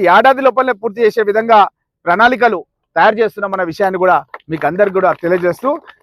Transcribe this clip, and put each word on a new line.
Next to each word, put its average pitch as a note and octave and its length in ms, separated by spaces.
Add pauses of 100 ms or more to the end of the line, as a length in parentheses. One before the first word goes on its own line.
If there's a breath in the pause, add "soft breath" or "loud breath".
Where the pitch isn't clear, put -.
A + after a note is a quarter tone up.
ఏడాది A#3+ 340
లోపలే B3+ 320
పూర్తి G#3 280
చేసే A3 220
విధంగా G#3+ 360 (460)
ప్రణాళికలు G#3+ 540 (360)
తయారు F3+ 200
చేస్తున్నామన్న G3 480
విషయాన్ని F#3 360
కూడా F3+ 180 (300)
మీకు D3+ 200
అందరికి F#3 300
కూడా F#3 200
తెలియజేస్తూ, F3 520 (340 soft breath)